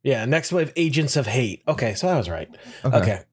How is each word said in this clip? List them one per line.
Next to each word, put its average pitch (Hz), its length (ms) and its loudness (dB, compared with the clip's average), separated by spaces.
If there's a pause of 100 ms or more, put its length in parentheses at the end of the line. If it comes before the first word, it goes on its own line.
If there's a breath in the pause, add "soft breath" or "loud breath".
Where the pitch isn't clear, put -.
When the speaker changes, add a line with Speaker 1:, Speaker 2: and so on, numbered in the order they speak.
Speaker 1:
Yeah, 127 220 0
Next 156 260 0
Wave 170 240 0
Agents 156 400 2
of 135 120 2
Hate. 107 400 -2
Okay, 120 260 0
so 175 140 -2
I 180 100 2
was 104 120 0
right. 82 200 -6 (340 loud breath)
Speaker 2:
Okay. 131 140 2
Speaker 1:
Okay. 98 220 0 (120)